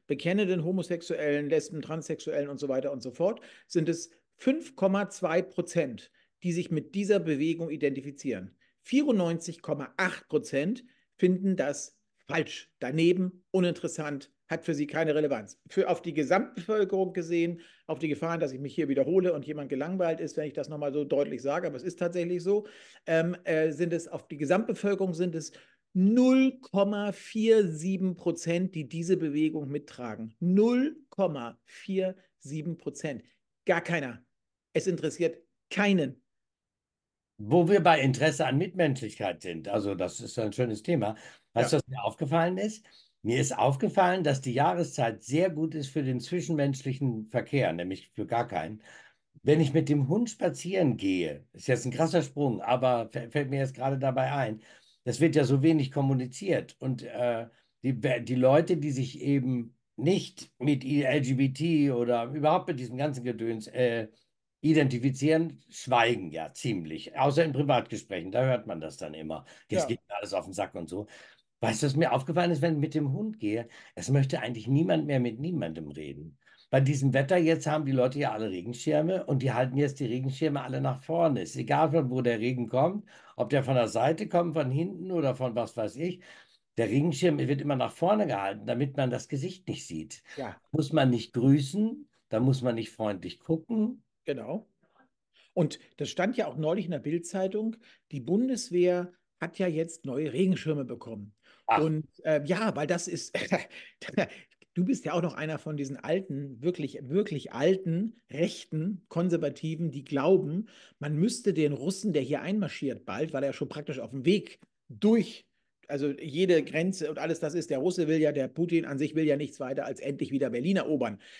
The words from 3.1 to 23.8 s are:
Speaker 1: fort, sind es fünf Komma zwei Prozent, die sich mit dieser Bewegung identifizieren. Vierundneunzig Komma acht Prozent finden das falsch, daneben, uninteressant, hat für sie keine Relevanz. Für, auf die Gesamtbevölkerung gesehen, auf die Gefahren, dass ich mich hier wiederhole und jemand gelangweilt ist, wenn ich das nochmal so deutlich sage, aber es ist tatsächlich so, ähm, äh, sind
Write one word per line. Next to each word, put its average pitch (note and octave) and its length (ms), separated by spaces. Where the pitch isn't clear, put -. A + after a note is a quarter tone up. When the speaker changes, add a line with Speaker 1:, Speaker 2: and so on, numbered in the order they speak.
Speaker 1:
fort, G3 280
sind D#3+ 200
es E3 220
fünf D#4 380
Komma G3 340
zwei E3+ 320
Prozent, E3 720
die F3 100
sich E3+ 200
mit D#3 240
dieser G3+ 240
Bewegung D#3+ 500
identifizieren. C3+ 840
Vierundneunzig F#3 800
Komma C#3+ 340
acht F#3 300
Prozent D#3 580
finden F#3 380
das C#3+ 420
falsch, - 540
daneben, F3 720
uninteressant, D#3+ 800
hat E3 180
für E3 100
sie C#3+ 120
keine D#3 280
Relevanz. C3+ 440
Für, - 200
auf E3+ 140
die E3+ 100
Gesamtbevölkerung F#3 1040
gesehen, E3+ 480
auf D#3+ 120
die D#3+ 100
Gefahren, D#3+ 320
dass C3 120
ich C3 80
mich C#3 140
hier D#3 140
wiederhole D#3+ 440
und C#3 140
jemand D3 240
gelangweilt E3 500
ist, D#3+ 160
wenn D3+ 100
ich C#3 60
das C#3+ 160
nochmal D3 240
so D3 120
deutlich C#3+ 360
sage, D#3 260
aber C#3 100
es B2 60
ist F3 160
tatsächlich F3 440
so, G3+ 240
ähm, E3 380
äh, D#3+ 280
sind E3 220